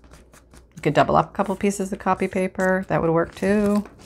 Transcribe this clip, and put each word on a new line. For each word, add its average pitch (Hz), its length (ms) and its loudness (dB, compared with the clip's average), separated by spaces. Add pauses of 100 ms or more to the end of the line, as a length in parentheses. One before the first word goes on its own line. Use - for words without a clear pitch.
(760)
You - 60 -20
could 151 120 0
double 147 220 4
up 160 160 2
a - 20 -20
couple 196 220 -2
pieces 196 380 -4
of 180 60 -8
copy 185 280 -2
paper. 185 600 -2
That 156 120 0
would 165 100 2
work 165 240 0
too. 202 480 2 (220)